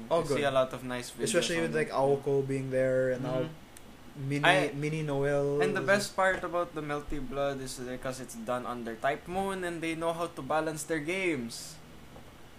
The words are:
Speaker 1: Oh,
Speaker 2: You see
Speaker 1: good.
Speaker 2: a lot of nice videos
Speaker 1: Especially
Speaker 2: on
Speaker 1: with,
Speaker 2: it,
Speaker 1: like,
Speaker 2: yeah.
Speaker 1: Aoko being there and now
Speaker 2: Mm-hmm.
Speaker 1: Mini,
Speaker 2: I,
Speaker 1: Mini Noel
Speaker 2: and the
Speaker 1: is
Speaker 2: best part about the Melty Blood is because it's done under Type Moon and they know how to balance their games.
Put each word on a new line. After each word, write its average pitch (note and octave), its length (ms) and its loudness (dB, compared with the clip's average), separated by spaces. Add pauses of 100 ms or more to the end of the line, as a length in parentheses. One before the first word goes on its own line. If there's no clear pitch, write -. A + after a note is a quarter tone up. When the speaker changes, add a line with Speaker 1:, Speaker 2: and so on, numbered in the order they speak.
(100)
Speaker 1:
Oh, E3+ 100 4
Speaker 2:
You D3+ 80 -2
see C#3 80 4
Speaker 1:
good. C#3+ 80 2
Speaker 2:
a C#3 60 4
lot C3 220 4
of B2 120 -8
nice B2 260 -4
videos - 140 -6
Speaker 1:
Especially E3+ 320 4
Speaker 2:
on E3 60 2
Speaker 1:
with, D#3 140 0
Speaker 2:
it, - 20 2
Speaker 1:
like, D3+ 100 2
Speaker 2:
yeah. F#2+ 60 -4
Speaker 1:
Aoko C#3 520 4
being C3+ 240 -2
there C3 420 4
and B2 120 -2
now B2+ 180 0
Speaker 2:
Mm-hmm. - 880 -10
Speaker 1:
Mini, C#3+ 160 2
Speaker 2:
I, F3 320 6
Speaker 1:
Mini D3+ 260 -2
Noel C#3+ 600 2
Speaker 2:
and D3 120 2
the F#3+ 60 0
Speaker 1:
is - 60 -2
Speaker 2:
best G3+ 280 4
part F#3+ 300 4
about E3+ 300 -2
the D#3 80 -4
Melty D3 340 -4
Blood C#3 460 -2
is C3 180 -8
because B2+ 400 -6
it's A#2 140 -12
done A#2+ 320 -4
under A#2+ 300 -6
Type C#3+ 300 0
Moon F#3+ 380 -2
and F3 160 -4
they E3 140 -2
know E3 180 0
how E3+ 140 -2
to E3 160 -8
balance D#3 400 0
their E3 180 -2
games. D#3 760 -2 (840)